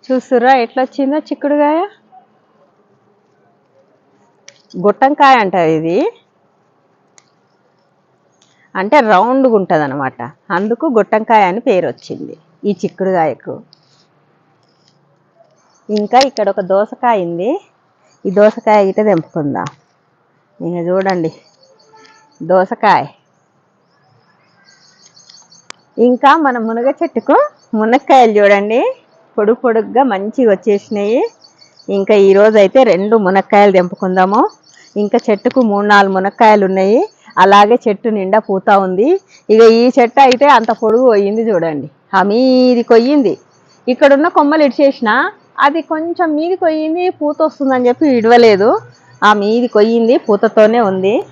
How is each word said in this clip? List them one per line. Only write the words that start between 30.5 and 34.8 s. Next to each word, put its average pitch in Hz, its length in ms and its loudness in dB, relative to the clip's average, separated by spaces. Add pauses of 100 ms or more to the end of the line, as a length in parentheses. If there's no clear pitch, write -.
వచ్చేసినాయి. 202 680 -4 (680)
ఇంకా 196 280 0 (120)
ఈ - 100 4
రోజు 214 240 4
అయితే 196 180 2 (120)
రెండు 202 240 0 (100)
మునక్కాయలు 202 520 2
తెంపుకుందాము. 185 600 -2 (600)